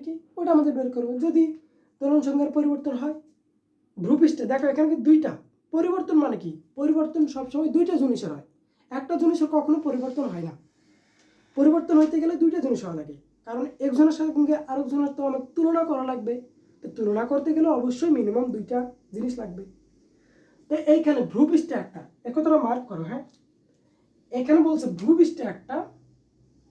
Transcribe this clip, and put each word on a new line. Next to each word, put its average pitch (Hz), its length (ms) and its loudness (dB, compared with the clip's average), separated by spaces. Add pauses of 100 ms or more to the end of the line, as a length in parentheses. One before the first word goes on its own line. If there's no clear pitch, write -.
কি? 320 80 -8 (240)
ওটা 339 180 -2
আমাদের 294 220 4
বের 254 180 -2
করবো। 240 160 -4 (140)
যদি 330 180 4 (580)
দোলন 277 260 2
সংখ্যার 285 300 0
পরিবর্তন 285 440 -2
হয় 302 140 -6 (920)
ভূপৃষ্ঠে, 269 460 2
দেখো 269 220 0
এখানে 302 180 2
কি 320 60 0 (100)
দুইটা, 311 240 4 (440)
পরিবর্তন 349 480 0
মানে 233 200 -2
কি? 170 80 -8 (280)
পরিবর্তন 311 440 0 (120)
সবসময় 285 400 -4
দুইটা 349 260 2
জিনিসের 226 320 -2
হয়, 143 120 -14 (540)
একটা 269 220 -6
জিনিসের 320 340 2
কখনো 302 220 2 (100)
পরিবর্তন 254 460 -4
হয় 170 140 -8
না। 147 60 -12 (1040)
পরিবর্তন 311 440 4
হইতে 311 220 2
গেলে 330 100 0 (100)
দুইটা 339 220 2
জিনিস 240 200 0
হওয়া 165 140 -8
লাগে, 147 160 -12 (320)
কারণ 240 160 -6 (220)
একজনের 302 340 4
সঙ্গে 302 360 2 (160)
আরেকজনের 277 460 -2
তো 285 120 -6
আমার 262 120 -4 (140)
তুলনা 330 340 2
করা 262 220 -2
লাগবে, 233 220 -6 (480)
তো - 40 -14 (120)
তুলনা 214 340 -2
করতে 277 240 -2
গেলে 320 140 2 (100)
অবশ্যই 254 380 0
মিনিমাম 226 280 0 (100)
দুইটা 220 220 -6 (380)
জিনিস 247 260 -6
লাগবে। 185 220 -12 (1080)
তো - 40 -4 (200)
এইখানে 294 280 2 (100)
ভূপৃষ্ঠে 302 520 2
একটা, - 180 -18 (260)
এ - 80 -10
কথাটা 311 300 4
মার্ক 247 240 -2
করো। 165 200 -8
হ্যাঁ, 269 140 -10 (1160)
এখানে 294 280 4
বলছে 311 180 -2 (140)
ভূপৃষ্ঠে 302 440 4 (100)
একটা, - 220 -12 (960)